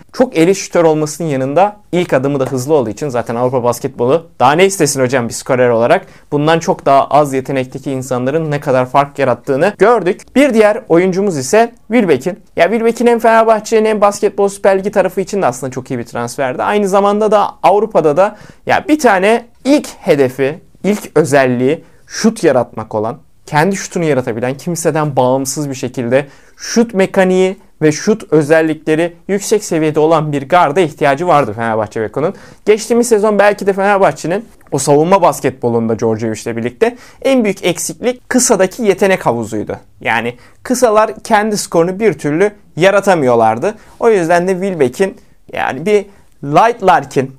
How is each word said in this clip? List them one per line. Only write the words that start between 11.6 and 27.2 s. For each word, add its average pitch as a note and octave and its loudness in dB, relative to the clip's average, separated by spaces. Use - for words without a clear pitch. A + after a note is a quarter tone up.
Wilbekin. F#3 0
Ya D#3+ 2
Wilbekin A3+ 0
hem A#3+ 4
Fenerbahçe'nin A3+ 2
hem A3 0
Basketbol G3+ 0
Süper G3 0
Ligi G3 -6
tarafı F#3 -2
için F#3+ -4
de D#3 2
aslında B2+ -4
çok B2+ -10
iyi C3 -6
bir A#2 -8
transferdi. B2+ -6
Aynı G#3 0
zamanda G#3 0
da G3+ 2
Avrupa'da F3+ 2
da G3+ 2
ya - 0
bir D4+ 2
tane A3 2
ilk C4+ 2
hedefi, C#3 0
ilk G3+ -4
özelliği C3+ 2
şut - -2
yaratmak A#2+ -2
olan, A2+ -4
kendi E3+ 0
şutunu F#3 -6
yaratabilen, B2+ -2
kimseden D3+ -4
bağımsız C3+ -2
bir C#3 -8
şekilde B2+ -4
şut - -2
mekaniği F#3 2